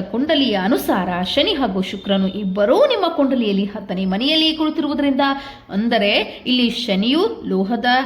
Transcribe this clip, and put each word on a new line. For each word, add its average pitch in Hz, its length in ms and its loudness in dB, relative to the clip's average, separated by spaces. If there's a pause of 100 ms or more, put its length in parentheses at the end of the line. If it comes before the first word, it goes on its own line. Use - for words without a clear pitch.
(120)
ಕುಂಡಲಿಯ 269 520 0
ಅನುಸಾರ 190 580 0
ಶನಿ 294 320 0
ಹಾಗೂ 220 280 0
ಶುಕ್ರನು 196 460 -2
ಇಬ್ಬರೂ 208 580 2
ನಿಮ್ಮ 440 220 2
ಕುಂಡಲಿಯಲ್ಲಿ 247 580 0
ಹತ್ತನೇ 190 400 -6
ಮನೆಯಲ್ಲಿ 302 480 2
ಕುಳಿತಿರುವುದರಿಂದ, 294 680 0 (480)
ಅಂದರೆ 220 800 0
ಇಲ್ಲಿ 247 220 2
ಶನಿಯು 247 760 0
ಲೋಹದ 190 400 -2 (200)